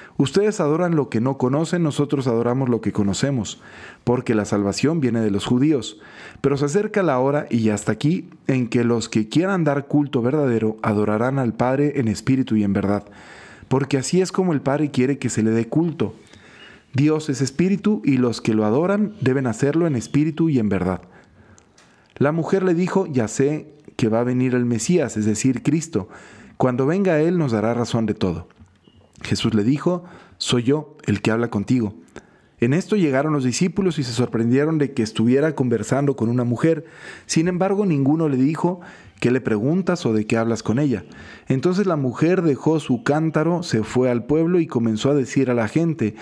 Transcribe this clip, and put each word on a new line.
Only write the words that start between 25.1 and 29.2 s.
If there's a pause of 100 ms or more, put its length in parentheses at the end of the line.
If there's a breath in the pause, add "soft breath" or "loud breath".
es
decir,
Cristo. (480 loud breath)
Cuando
venga
Él
nos
dará
razón
de
todo". (760)